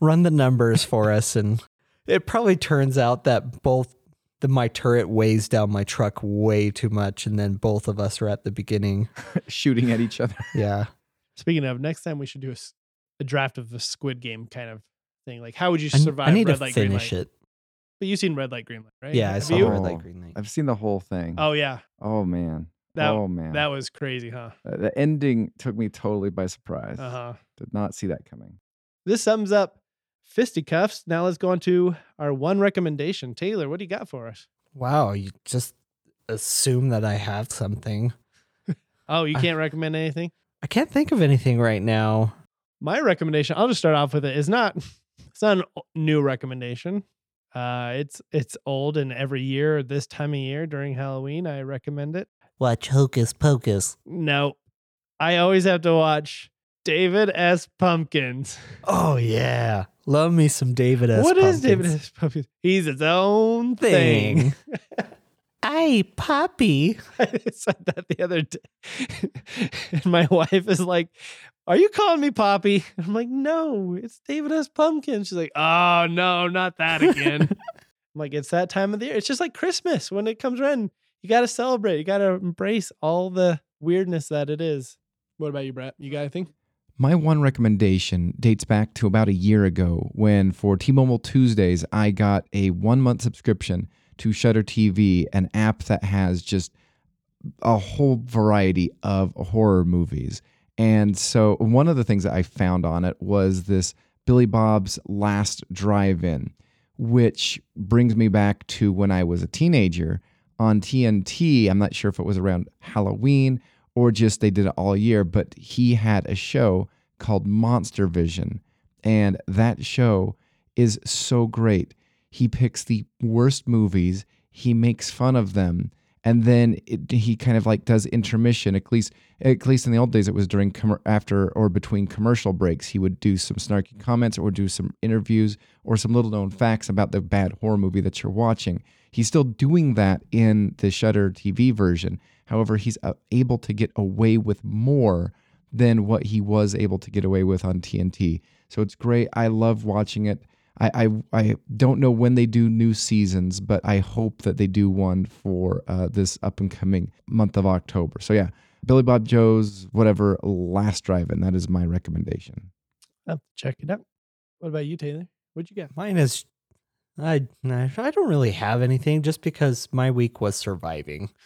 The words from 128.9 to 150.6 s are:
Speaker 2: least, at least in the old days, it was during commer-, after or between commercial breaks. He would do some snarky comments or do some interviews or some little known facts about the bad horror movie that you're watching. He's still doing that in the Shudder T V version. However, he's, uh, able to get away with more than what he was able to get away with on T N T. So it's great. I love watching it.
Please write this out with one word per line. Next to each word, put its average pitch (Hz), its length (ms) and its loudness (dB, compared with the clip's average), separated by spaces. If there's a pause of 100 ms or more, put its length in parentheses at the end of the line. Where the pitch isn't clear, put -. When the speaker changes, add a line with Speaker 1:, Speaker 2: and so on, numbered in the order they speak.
Speaker 2:
least, 113 220 0 (280)
at - 260 2
least 131 200 2
in 123 60 2
the 113 60 4
old 120 120 4
days, 107 160 4
it 101 80 0
was 98 140 0
during 98 240 2
commer-, 104 340 -2
after 101 460 0
or 107 160 2
between 98 400 -2
commercial 110 440 0
breaks. 85 360 -2
He - 100 -4
would 95 220 -2
do 101 160 2
some - 220 -6
snarky - 420 -4
comments 120 360 0
or 98 140 -2
do 98 160 -2
some 95 340 -6
interviews 110 560 0 (280)
or 117 120 2
some 110 160 -2
little 117 200 2
known 101 180 -2
facts 110 380 -2
about 98 240 0
the 101 80 0
bad 92 400 0
horror 107 180 0
movie 95 220 0
that 92 200 -4
you're 101 120 -6
watching. 107 500 0 (300)
He's 113 160 0
still 151 160 4
doing 135 500 2
that 98 380 2
in 107 460 4
the 101 120 2
Shudder 104 400 2
T 98 220 -4
V 120 180 4
version. 90 480 0 (280)
However, 110 320 0
he's, 107 260 -4
uh, 92 80 -2 (180)
able 123 280 0
to - 140 -8
get 104 220 -2
away 107 440 2
with 107 260 -2
more 107 680 0 (400)
than 117 340 4
what 110 200 0
he 107 140 -2
was 104 340 2
able 95 240 -2
to - 140 -14
get 101 120 -2
away 95 200 2
with 92 200 0
on 92 160 -2
T 98 200 -6
N 92 100 -2
T. 82 320 -2 (280)
So - 120 -4
it's 101 140 -4
great. 120 380 0
I 117 120 0
love 113 380 2
watching 107 420 -2
it. 104 160 -4 (380)